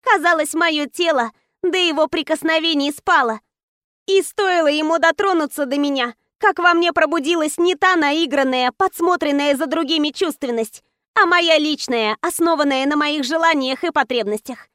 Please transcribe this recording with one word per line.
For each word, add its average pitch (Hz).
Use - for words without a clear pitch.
Казалось, 330
моё 311
тело 277
до 359
его 320
прикосновений 320
спало. 262
И 381
стоило 359
ему 311
дотронуться 330
до 262
меня, 269
как 392
во 349
мне 339
пробудилась 311
не 349
та 370
наигранная, 277
подсмотренная 320
за 294
другими 302
чувственность, 240
а 403
моя 339
личная, 240
основанная 294
на 294
моих 294
желаниях 294
и 330
потребностях. 240